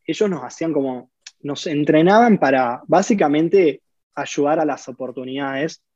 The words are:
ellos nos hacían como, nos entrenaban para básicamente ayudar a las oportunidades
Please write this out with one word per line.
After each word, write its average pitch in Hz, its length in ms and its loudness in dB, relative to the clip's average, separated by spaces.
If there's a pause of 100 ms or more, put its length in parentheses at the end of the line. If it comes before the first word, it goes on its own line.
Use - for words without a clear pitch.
ellos 202 240 -2
nos 156 140 -6
hacían 160 300 -6
como, 131 380 -4 (300)
nos 143 260 -8
entrenaban 170 720 4
para 131 480 0
básicamente 165 920 2 (340)
ayudar 143 440 -2
a 156 60 0
las 135 240 -6
oportunidades 135 920 -8 (120)